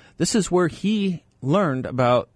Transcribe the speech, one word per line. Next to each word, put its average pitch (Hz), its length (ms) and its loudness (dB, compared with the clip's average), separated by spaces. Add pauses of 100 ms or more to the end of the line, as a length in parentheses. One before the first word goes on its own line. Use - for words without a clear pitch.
(180)
This - 180 0
is 190 160 0
where 180 160 2
he 196 560 -2 (180)
learned 139 420 0
about 123 520 2